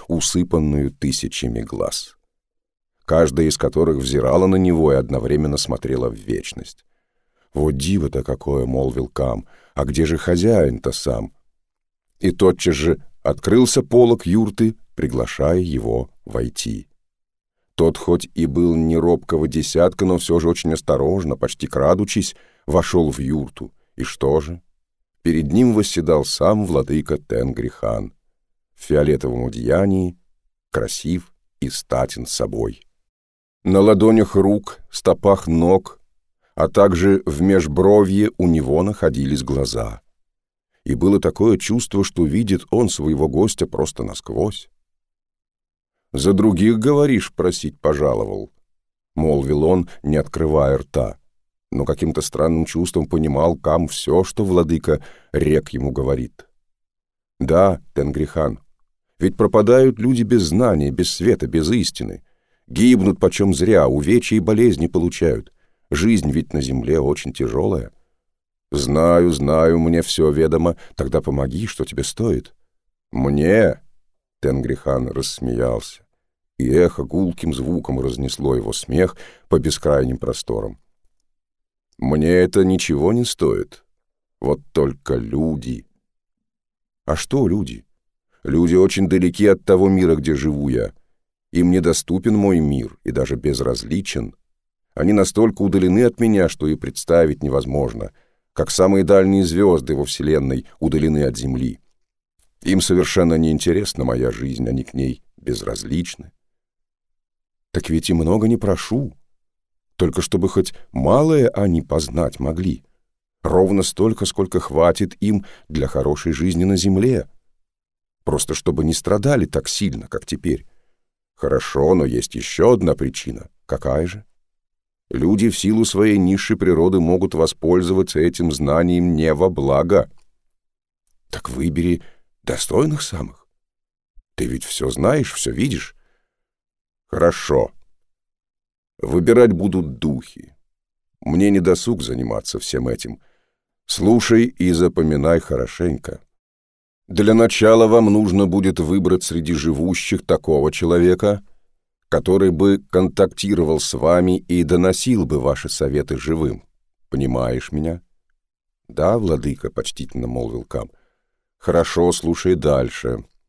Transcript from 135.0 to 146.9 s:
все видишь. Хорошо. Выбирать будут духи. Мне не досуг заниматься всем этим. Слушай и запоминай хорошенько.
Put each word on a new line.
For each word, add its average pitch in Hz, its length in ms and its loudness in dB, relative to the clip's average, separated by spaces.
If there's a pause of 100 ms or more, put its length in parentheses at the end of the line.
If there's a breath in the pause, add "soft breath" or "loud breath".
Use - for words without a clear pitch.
все - 180 -6
видишь. 87 460 -6 (1080)
Хорошо. - 640 0 (1300)
Выбирать 110 540 4
будут 85 460 -2
духи. - 560 -8 (640)
Мне 95 300 2
не 98 100 4
досуг 92 420 0
заниматься 60 560 -6
всем 64 300 -4
этим. 58 320 -8 (640)
Слушай 113 580 4
и 90 280 0
запоминай 80 680 2
хорошенько. 67 800 -6 (880)